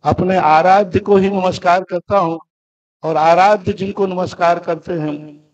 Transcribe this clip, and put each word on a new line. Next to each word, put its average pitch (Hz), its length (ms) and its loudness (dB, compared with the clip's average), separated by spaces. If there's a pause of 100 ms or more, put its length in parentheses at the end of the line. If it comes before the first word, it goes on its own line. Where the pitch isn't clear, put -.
अपने 180 320 0
आराध्य 180 640 2
को 202 180 2
ही 190 120 2
नमस्कार 185 540 0
करता 185 340 -4
हूँ 165 220 -2 (640)
और 156 140 -4
आराध्य 185 560 2
जिनको 196 340 -4
नमस्कार 175 520 -2
करते 175 340 -8
हैं, 151 500 -10 (100)